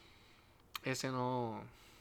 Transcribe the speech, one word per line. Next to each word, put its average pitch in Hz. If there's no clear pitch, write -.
ese 131
no, 123